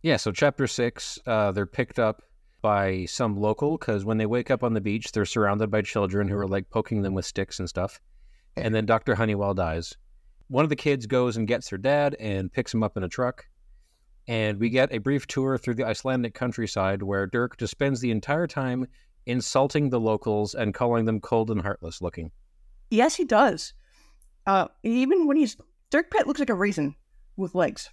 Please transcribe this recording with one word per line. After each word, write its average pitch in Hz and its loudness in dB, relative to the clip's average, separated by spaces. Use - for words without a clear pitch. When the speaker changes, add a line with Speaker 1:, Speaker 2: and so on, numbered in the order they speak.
Speaker 1:
Yeah, 156 2
so 110 -2
chapter 135 2
six, - -4
uh, 107 2
they're 98 -2
picked - -4
up 110 0
by 98 0
some 107 -2
local, 110 0
'cause 101 -2
when 110 0
they 110 0
wake 120 -2
up 127 2
on 117 0
the 107 0
beach, 107 -4
they're 104 0
surrounded 101 2
by 107 2
children 101 0
who 101 -2
are, 101 -2
like, 95 -2
poking 107 -2
them 95 -2
with 95 -2
sticks - -6
and 90 -6
stuff. - -6
And 110 -2
then 110 2
Doctor 113 2
Honeywell 101 0
dies. 85 -2
One 135 2
of 151 0
the 143 0
kids 135 0
goes 123 0
and 110 0
gets 120 -2
their 98 -6
dad 143 2
and 98 -4
picks - -4
him 110 2
up 104 -2
in 95 -2
a 87 -4
truck. - -4
And 107 0
we 113 2
get 127 4
a 120 -4
brief 131 0
tour 135 0
through 120 -4
the 120 -2
Icelandic 120 -2
countryside 101 -2
where 98 0
Dirk 120 -2
just - -4
spends 139 -2
the 123 0
entire 147 0
time 127 -4
insulting 131 2
the 120 2
locals 107 0
and 110 0
calling 120 2
them 110 2
cold 113 0
and 104 0
heartless 85 -6
looking. 85 -8
Speaker 2:
Yes, 240 4
he 339 0
does. 214 2
Uh, 196 2
even 269 2
when 277 4
he's, 277 2
Dirk 320 2
Pitt 415 2
looks 285 -2
like 277 0
a 220 2
raisin 180 0
with 190 -6
legs. 170 -2